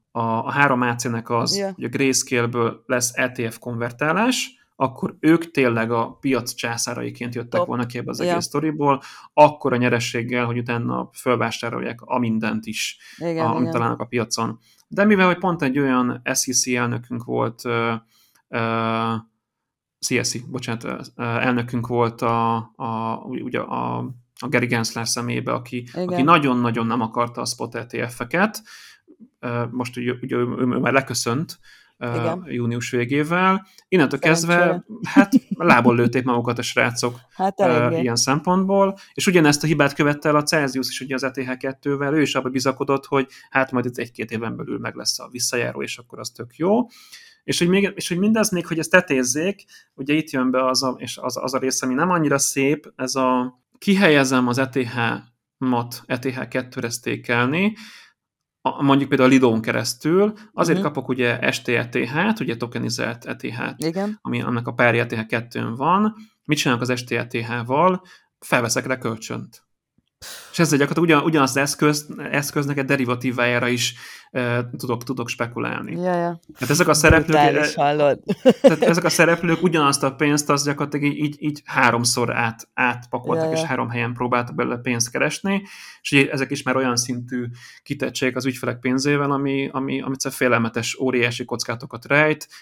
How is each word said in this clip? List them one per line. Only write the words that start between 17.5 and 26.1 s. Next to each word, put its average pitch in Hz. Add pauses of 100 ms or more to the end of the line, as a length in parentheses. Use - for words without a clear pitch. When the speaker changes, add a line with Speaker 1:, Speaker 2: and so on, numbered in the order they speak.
Speaker 1:
ö, 117 (560)
ö, 123 (1400)
C 113
S -
E, 117 (120)
bocsánat, 120
ö, 127 (220)
ö, 120
elnökünk 120
volt 120
a, 117 (200)
a, 113
u-, 127
ugye 123
a, 123 (420)
a 123
Gary 123
Gensler 117
szemébe, 120
aki, 120
Speaker 2:
Igen. 165
Speaker 1:
aki 180